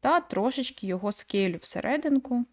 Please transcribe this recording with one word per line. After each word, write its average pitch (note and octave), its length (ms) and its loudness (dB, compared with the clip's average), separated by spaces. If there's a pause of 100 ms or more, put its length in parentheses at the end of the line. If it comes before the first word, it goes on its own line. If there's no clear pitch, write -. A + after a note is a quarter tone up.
Та D#4+ 200 4
трошечки B3+ 640 -2
його F#3+ 260 -2
скейлю F#3+ 440 0
всерединку. C4+ 960 0